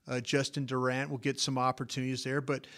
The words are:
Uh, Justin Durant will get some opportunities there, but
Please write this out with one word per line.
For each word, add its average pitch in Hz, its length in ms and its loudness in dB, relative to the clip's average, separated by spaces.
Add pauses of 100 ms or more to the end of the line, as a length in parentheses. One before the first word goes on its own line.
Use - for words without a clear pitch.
Uh, 127 140 -2
Justin 139 460 0
Durant 127 440 2
will 143 80 -4
get 135 220 0
some 135 180 0
opportunities 127 680 0
there, 135 160 0
but 135 260 -2 (100)